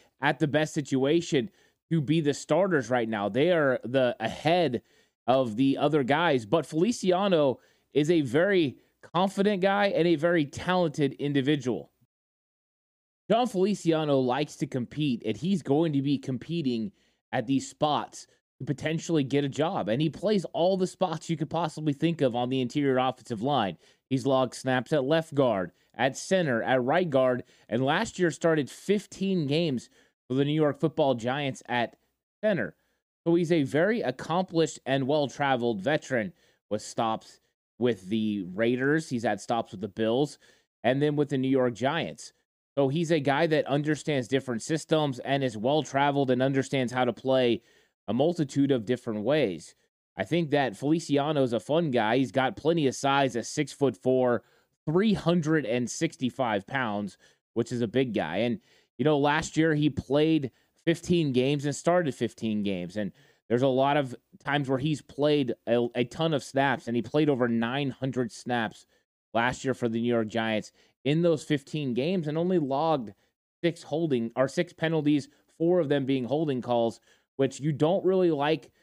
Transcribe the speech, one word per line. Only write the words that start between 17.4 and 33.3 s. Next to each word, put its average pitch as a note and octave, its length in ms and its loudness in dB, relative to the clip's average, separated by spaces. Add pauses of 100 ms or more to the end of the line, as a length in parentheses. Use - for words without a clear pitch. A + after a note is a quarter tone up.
these C3 220 -2
spots - 580 -4 (320)
to C3+ 60 -10
potentially D#3 580 -2
get C#3 220 0
a C#3 60 -2
job. C3 400 -2
And A#2+ 100 2
he D#3+ 80 2
plays F#3+ 460 -2
all F3+ 240 2
the F#3 80 0
spots F3 420 -4
you E3 80 -2
could D3 140 -4
possibly D#3 420 -2
think D#3 300 0
of B2 120 2
on B2 140 -2
the C3 140 0
interior C3+ 340 0
offensive B2 460 -2
line. A2+ 340 0 (320)
He's B2+ 160 -2
logged C3 300 2
snaps B2+ 400 -2
at C3+ 100 2
left D#3 300 0
guard, A2 380 2 (220)
at C3+ 220 0
center, D3+ 460 0
at B2+ 200 2
right D#3+ 280 0
guard, B2+ 340 2 (240)
and B2 160 0
last E3+ 340 -2
year F3 120 2
started D3+ 400 0
fifteen F#3+ 760 -2
games C#3+ 440 0 (380)
for B2+ 60 -2
the C#3 100 2
New D3 100 0
York D3+ 240 2
Football C#3+ 380 2
Giants B2+ 520 -4
at A#2 280 -2 (480)
center. D3 320 -2 (500)
So E3+ 80 4